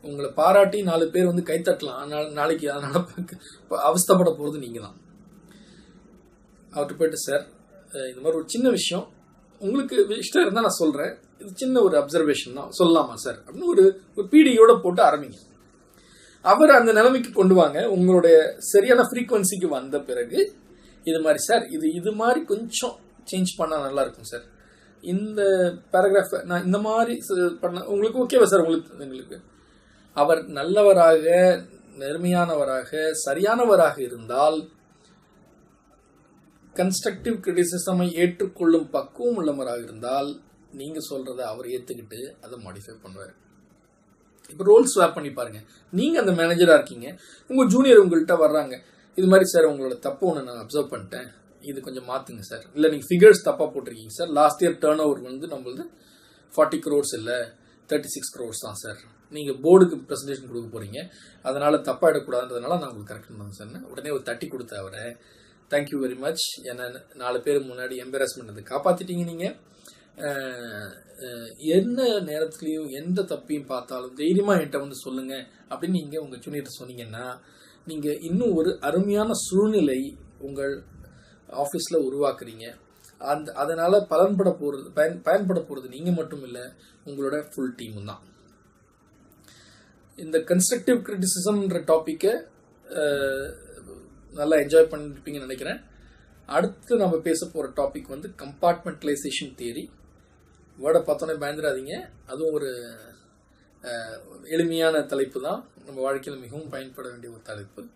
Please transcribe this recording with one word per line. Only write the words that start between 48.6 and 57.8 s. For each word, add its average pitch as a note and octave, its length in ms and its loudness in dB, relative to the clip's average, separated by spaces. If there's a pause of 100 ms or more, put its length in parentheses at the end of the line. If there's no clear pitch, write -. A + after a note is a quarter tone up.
"இது F#3 120 0
மாதிரி F#3 220 8
சார், E3 160 4
உங்களோட C3+ 340 -2
தப்பு F3 360 -4
ஒண்ணு C#3+ 80 -6
நான் A#2+ 240 -12
அப்சர்வ் D3 260 -4
பண்ணிட்டேன், A#2+ 360 -14 (320)
இது C#3 200 -14
கொஞ்சம் B2+ 280 -14
மாத்துங்க B2 320 -10
சார். A2 240 -16 (100)
இல்ல, D3+ 140 4
நீங்க D3 200 -2
ஃபிகர்ஸ் F#3 340 8
தப்பா D#3 220 -2
போட்டிருக்கீங்க A#2 440 -10
சார், E3+ 200 -8
லாஸ்ட் D3 360 2
இயர் E3+ 160 0
டர்ன் D#3 180 2
ஓவர் C#3+ 220 -2
வந்து C3 260 -14
நம்மளது C3 420 -14 (680)
ஃபார்ட்டி D#3 220 2
க்ரோர்ஸ் C#3+ 380 -2
இல்ல, A#2 380 -8 (340)